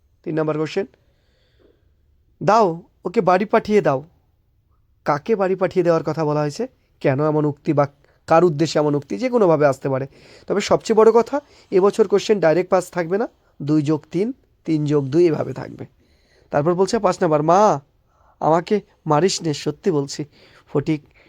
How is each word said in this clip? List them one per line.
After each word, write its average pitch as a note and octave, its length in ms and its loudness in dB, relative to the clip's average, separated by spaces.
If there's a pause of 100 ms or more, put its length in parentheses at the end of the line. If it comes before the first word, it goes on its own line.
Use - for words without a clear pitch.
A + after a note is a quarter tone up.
(220)
তিন D#3+ 160 -8
নম্বর D#3 200 -4
কোশ্চেন, D#3 280 -4 (1600)
"দাও, F#3 400 2 (220)
ওকে F#3 160 -4
বাড়ি F#3 240 2
পাঠিয়ে G#3 360 0
দাও।" D3 240 0 (1000)
কাকে D#3+ 320 -2
বাড়ি F#3+ 180 -2
পাঠিয়ে F#3 300 -2
দেওয়ার E3 180 2
কথা D#3+ 220 -4
বলা D3+ 160 -2
হয়েছে, D3+ 280 -6 (320)
কেন C#3+ 260 0
এমন D3+ 180 0
উক্তি D3+ 280 -4
বা C#3+ 160 2 (380)
কার E3 180 4
উদ্দেশ্যে D#3+ 360 0
এমন D3+ 140 0
উক্তি, C#3+ 240 -6
যে B3 100 -2
কোনোভাবে F3 380 4
আসতে C#3 220 -2
পারে। C3+ 180 -4 (400)
তবে F#3 140 -2
সবচেয়ে G3 360 0
বড় A3 160 6
কথা, A#3 280 0 (300)
এবছর G3 380 2
কোশ্চেন G#3 320 0
ডাইরেক্ট E3+ 300 2
পাস F3+ 200 0
থাকবে F3 280 -4
না, B3+ 100 -4 (340)
দুই D3+ 200 0
যোগ D3 280 -2
তিন, G#3 220 -4 (320)
তিন D3+ 200 -2
যোগ D3 200 0
দুই D#3 220 2
এভাবে C#3+ 260 -2
থাকবে। - 340 -14 (640)
তারপর D3+ 240 0
বলছে F#3+ 240 0
পাঁচ F#3 240 -2
নম্বর, D#3 200 2
"মা, E3+ 380 4 (600)
আমাকে E3+ 400 0 (260)
মারিস D#3+ 360 0
নে, D#3+ 120 -4
সত্যি D3+ 360 -6
বলছি।" C#3+ 340 -4 (480)
ফটিক D3 320 -4 (240)